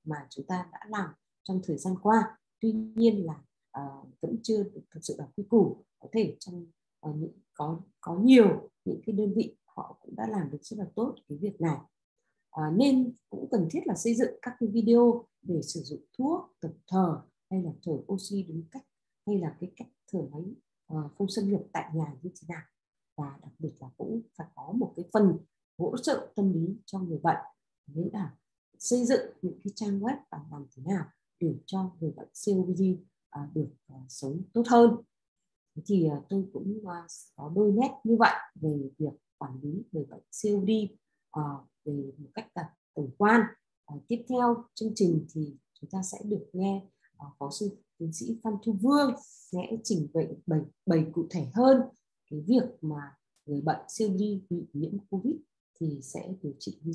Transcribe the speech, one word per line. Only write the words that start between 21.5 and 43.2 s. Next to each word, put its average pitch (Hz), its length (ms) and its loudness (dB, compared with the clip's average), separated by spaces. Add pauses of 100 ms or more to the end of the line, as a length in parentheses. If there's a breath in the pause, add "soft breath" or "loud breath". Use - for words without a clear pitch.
nhập 196 120 0 (100)
tại - 220 -6
nhà 147 280 -4
như 180 80 -10 (100)
thế 156 80 -20
nào. 165 140 -12 (540)
Và 139 260 -10
đặc 143 160 -20
biệt 156 220 -8
là 131 160 -18
cũng 226 260 -6 (160)
phải 160 160 -10
có 139 180 -14
một 233 240 -2
cái 165 160 -10
phần 190 260 6 (400)
hỗ - 180 -2
trợ - 400 -2
tâm 196 160 2
lý 170 240 0 (100)
cho 190 120 -8
người 170 200 -4
bệnh. - 260 0 (420)
Đấy 156 260 -4
là 190 240 -8 (420)
xây 247 260 0
dựng 254 160 4 (220)
những - 220 -6
cái 196 100 -6
trang 202 260 -4
web 247 160 -2 (140)
và 156 200 -12
làm 143 160 -14 (100)
thế 131 100 -14
nào 180 180 0 (360)
để 160 140 0 (120)
cho 190 340 -4
người 156 100 -2
bệnh - 180 -12
C - 200 -8
O 185 140 4
P 180 140 0
D, 185 60 2 (480)
à, 143 240 -10
được, 147 140 -2 (180)
à, 135 100 -20 (120)
sống 143 340 -8 (100)
tốt 233 140 2
hơn. 240 300 10 (800)
Thế 151 100 -12
thì, 185 200 4
à, 143 220 0
tôi 196 240 -2
cũng, 202 360 -8
à, 175 180 -12 (300)
có 147 180 -10
đôi 208 180 4
nét 262 320 2
như 226 120 4
vậy 220 180 6 (200)
về 147 440 -2
việc 151 160 -2 (240)
quản 131 240 -10
lý 156 200 -6 (100)
người 151 120 -4
bệnh - 180 -18
C - 200 -16 (120)
O 202 60 2
P 190 60 0
D, 214 40 4 (600)
à, 151 120 -4 (420)
về 143 340 -6
một 143 160 -18
cách, 220 200 -10
à, 165 200 -10 (200)
tổng 139 240 -6
quan. 220 220 8 (440)